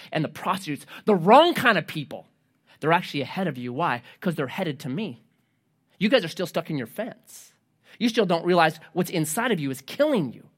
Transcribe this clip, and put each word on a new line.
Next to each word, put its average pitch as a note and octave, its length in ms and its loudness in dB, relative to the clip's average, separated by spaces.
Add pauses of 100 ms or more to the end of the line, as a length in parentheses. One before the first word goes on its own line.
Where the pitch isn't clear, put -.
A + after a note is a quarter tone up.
(120)
and D#3+ 120 -2
the D#3 60 -4
prostitutes, E3 560 -6 (200)
the G#3+ 100 4
wrong B3 400 8
kind A3+ 240 2
of - 80 -4
people, A#2+ 400 -10 (520)
they're D#3 140 2
actually E3+ 280 -2
ahead F3+ 260 -4
of C3 100 -6
you. B2 160 -8
Why? C3 300 -2 (180)
'Cause E3+ 140 -2
they're D3+ 100 -4
headed D3+ 360 -6
to C#3 80 -10
me. C#3+ 340 -8 (720)
You G#3 120 0
guys A3 140 2
are D#3+ 60 -6
still F#3 160 -6
stuck - 240 -6
in D#3 80 -4
your A#2 100 -6
fence. - 680 -14 (440)
You A3 100 0
still A3+ 200 0
don't E3+ 180 0
realize E3+ 340 4 (140)
what's F3+ 160 -2
inside F#3+ 420 -2
of F#3 80 0
you C#3 120 -4
is B2+ 100 -10
killing B3 500 0
you. - 160 -20 (100)